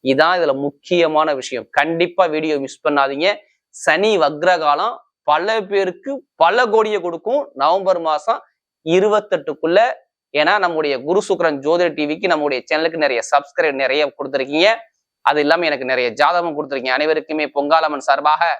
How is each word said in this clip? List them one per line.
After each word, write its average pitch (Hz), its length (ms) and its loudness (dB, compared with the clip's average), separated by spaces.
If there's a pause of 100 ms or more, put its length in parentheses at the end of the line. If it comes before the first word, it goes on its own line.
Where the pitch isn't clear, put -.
(120)
இதான் 156 280 4
இதுல 147 160 0 (100)
முக்கியமான 156 600 0 (140)
விஷயம். - 260 -8 (100)
கண்டிப்பா 170 560 0
வீடியோ 156 320 -2
மிஸ் - 220 -16
பண்ணாதீங்க. 143 420 0 (460)
சனி 185 360 2 (120)
வக்ரகாலம் 156 760 0 (340)
பல 180 240 0 (140)
பேருக்கு 196 420 -2 (320)
பல 220 300 4
கோடியை 214 320 2
கொடுக்கும் 208 360 -4 (220)
நவம்பர் 180 460 0
மாசம் 156 320 -2 (560)
இருபத்தெட்டுக்குள்ள. 190 840 0 (540)
ஏன்னா 156 220 2 (100)
நம்முடைய 156 320 -2 (100)
குரு 185 220 0
சுக்ரன் 165 380 0
ஜோதிட 175 220 2 (100)
டி 151 120 -2
விக்கு 175 240 -2
நம்முடைய 143 320 -2
சேனலுக்கு 160 380 -2
நிறைய 123 160 0 (100)
சப்ஸ்கிரைப் 143 520 0
நிறைய 139 200 0 (140)
கொடுத்துருக்கீங்க, 143 520 0 (560)
அது 147 180 2
இல்லாம 165 280 2
எனக்கு 131 220 -4
நிறைய 127 140 0 (120)
ஜாதகம் 170 380 2
கொடுத்துருக்கீங்க. 135 420 -4
அனைவருக்குமே 156 480 -2 (100)
பொங்காலம்மன் 147 520 0
சார்பாக 147 340 2 (160)